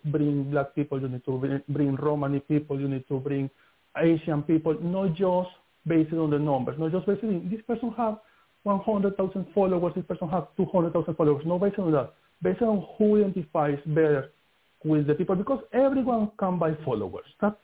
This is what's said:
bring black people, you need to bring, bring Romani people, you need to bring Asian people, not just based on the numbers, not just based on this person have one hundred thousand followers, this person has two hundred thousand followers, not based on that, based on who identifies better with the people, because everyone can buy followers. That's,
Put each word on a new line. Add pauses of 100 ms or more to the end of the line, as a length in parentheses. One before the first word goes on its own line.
bring
black
people,
you
need
to
bring,
bring
Romani
people,
you
need
to
bring (480)
Asian
people,
not
just (360)
based
on
the
numbers,
not
just
based
on
this
person
have (440)
one
hundred
thousand
followers,
this
person
has (120)
two
hundred
thousand
followers,
not
based
on
that, (280)
based
on (120)
who
identifies
better (560)
with
the
people,
because (120)
everyone
can
buy (120)
followers. (160)
That's,